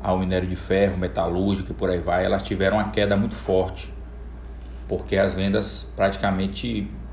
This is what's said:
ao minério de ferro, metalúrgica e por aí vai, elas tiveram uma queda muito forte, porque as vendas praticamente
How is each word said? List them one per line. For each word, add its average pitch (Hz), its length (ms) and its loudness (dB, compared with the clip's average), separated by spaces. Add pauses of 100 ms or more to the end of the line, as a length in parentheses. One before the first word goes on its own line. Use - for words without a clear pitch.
ao 92 180 2
minério 92 280 2
de 90 80 -4
ferro, 95 420 2
metalúrgica 92 720 0
e - 40 -8
por 95 140 0
aí 90 100 2
vai, 87 260 2
elas 95 180 0
tiveram 98 340 2
uma 104 120 0
queda 101 280 2
muito 107 180 0
forte, - 580 0 (920)
porque 95 300 -2
as 95 160 4
vendas 98 600 0
praticamente 98 920 0 (240)